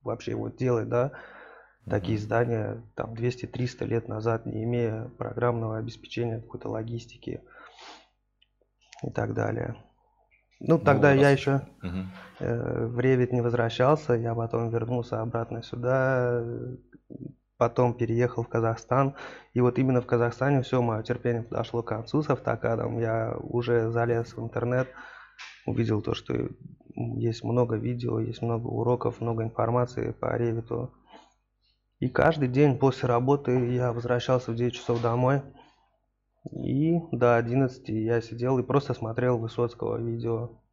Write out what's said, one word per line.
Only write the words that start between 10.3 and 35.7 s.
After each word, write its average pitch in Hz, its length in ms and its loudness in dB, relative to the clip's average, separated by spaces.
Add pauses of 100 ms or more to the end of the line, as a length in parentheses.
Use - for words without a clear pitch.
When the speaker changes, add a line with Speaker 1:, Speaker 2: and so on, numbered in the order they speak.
Speaker 1:
Ну, 165 200 4
Speaker 2:
Ну, 170 60 -6
Speaker 1:
тогда 139 280 8
я 139 180 8
Speaker 2:
раз - 0 -
Speaker 1:
ещё, 139 300 4 (200)
Speaker 2:
Мгм. 92 300 -6 (280)
Speaker 1:
э, 117 480 -2
в 120 120 -4
Revit 127 340 4
не 123 80 2
возвращался, 120 720 2
я 117 220 0
потом 117 340 -2
вернулся 117 520 -2
обратно 117 420 -4
сюда, 123 800 0
э, 120 320 -8 (840)
потом 117 380 2
переехал 117 480 0
в 117 60 -6
Казахстан. 120 680 0 (380)
И 123 80 2
вот 123 180 4
именно 131 220 4
в 123 60 -12
Казахстане 123 540 2
всё 127 200 2
моё 113 220 0
терпение 117 400 -2
подошло 117 400 -4
к - 40 -8
концу 113 360 -2
с 151 60 -6
автокадом. 117 680 0
Я 113 400 0
уже 117 520 0
залез 117 460 0
в 113 60 -8
интернет, 120 440 0 (800)
увидел 113 340 0
то, - 140 -2
что, - 200 -6
м, - 840 -6
есть 113 260 -2
много 117 340 2
видео, 117 420 -2
есть 113 220 -4
много 117 260 -2
уроков, 117 540 0
много 113 220 -2
информации 117 680 -2
по - 260 -4
Ревиту. 120 540 -4 (1080)
И 127 100 0
каждый 147 400 2
день 135 300 4
после 135 280 2
работы 123 640 2
я 123 200 0
возвращался 120 580 0
в 117 40 -2
девять 120 180 0
часов 117 280 -2
домой. 123 400 2 (1120)